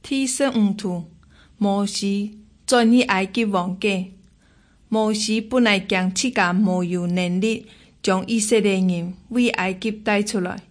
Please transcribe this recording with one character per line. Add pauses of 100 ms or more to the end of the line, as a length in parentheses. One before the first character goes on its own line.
第
十
五
图， (540)
摩
西 (260)
转
去
埃
及
王
家。 (840)
摩
西
本
来
强
七
甲
无
有
能
力， (360)
将
以
色
列
人 (140)
为
埃
及
带
出
来。